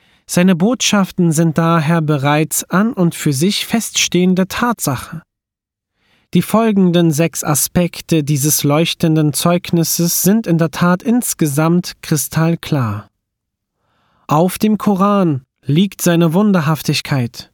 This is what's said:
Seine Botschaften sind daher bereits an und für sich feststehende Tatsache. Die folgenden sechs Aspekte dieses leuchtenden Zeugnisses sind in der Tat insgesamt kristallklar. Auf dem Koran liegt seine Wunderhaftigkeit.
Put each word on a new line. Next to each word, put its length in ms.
Seine 280
Botschaften 760
sind 260
daher 440
bereits 640
an 300
und 220
für 180
sich 320
feststehende 800
Tatsache. 760
Die 80
folgenden 680
sechs 320
Aspekte 800
dieses 400
leuchtenden 680
Zeugnisses 880
sind 260
in 100
der 140
Tat 320
insgesamt 1000
kristallklar. 1080
Auf 300
dem 200
Koran 640
liegt 360
seine 320
Wunderhaftigkeit. 1200